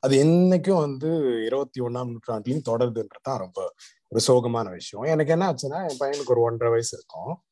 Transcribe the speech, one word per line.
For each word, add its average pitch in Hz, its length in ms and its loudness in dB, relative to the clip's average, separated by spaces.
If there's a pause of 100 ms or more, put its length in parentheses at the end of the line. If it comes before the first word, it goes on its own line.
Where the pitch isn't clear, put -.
அது 135 240 4
என்னைக்கும் 180 560 4
வந்து 143 260 -4 (380)
இருபத்தி 131 360 -4
ஒண்ணாம் 123 340 -4
நூற்றாண்டுலயும் 117 560 -4
தொடருதுன்றதுதான் 117 680 -2
ரொம்ப 92 360 -8 (340)
ஒரு 113 180 0
சோகமான 117 440 2
விஷயம். 101 360 -12
எனக்கு 156 260 2
என்ன 175 200 2
ஆச்சுன்னா, 147 360 -6
என் 135 100 -8
பையனுக்கு 139 280 -4
ஒரு 120 140 4
ஒன்றரை 117 300 2
வயசு 117 260 0
இருக்கும். 98 560 -12